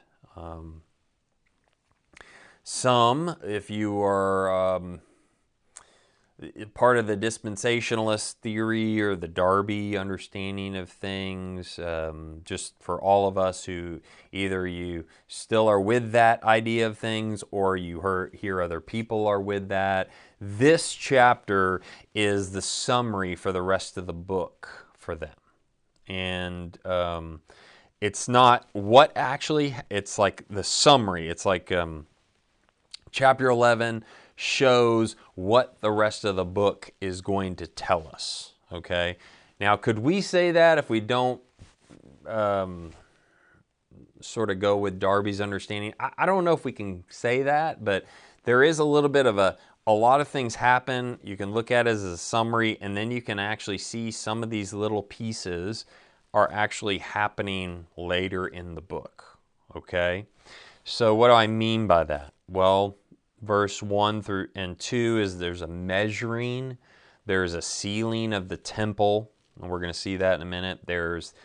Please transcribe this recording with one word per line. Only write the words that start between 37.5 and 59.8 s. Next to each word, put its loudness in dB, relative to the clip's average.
to -12
tell -4
us, -12
okay? -4
Now, 4
could 0
we 0
say 2
that 6
if -2
we 2
don't, -2
um, -2
sort -4
of -2
go 4
with -2
Darby's 0
understanding? -6
I, -4
I 2
don't 2
know 4
if -8
we -4
can -10
say -2
that, -2
but 0
there 6
is 4
a 4
little 4
bit 4
of 2
a, 4
a 4
lot 6
of -2
things -4
happen. 0
You -10
can -6
look -2
at 4
it 2
as 0
a -6
summary, 0
and -6
then -4
you -4
can -6
actually -4
see -8
some -6
of -6
these -6
little -2
pieces -8
are 4
actually -2
happening -6
later -4
in -12
the -12
book, -14
okay? -2